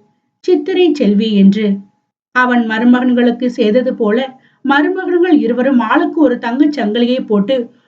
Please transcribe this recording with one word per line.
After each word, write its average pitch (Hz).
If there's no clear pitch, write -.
சித்திரை 359
செல்வி 214
என்று. 196
அவன் 247
மருமகன்களுக்கு 240
செய்தது 247
போல 214
மருமகன்கள் 349
இருவரும் 247
ஆளுக்கு 277
ஒரு 247
தங்கச் 269
சங்கிலியை 240
போட்டு 208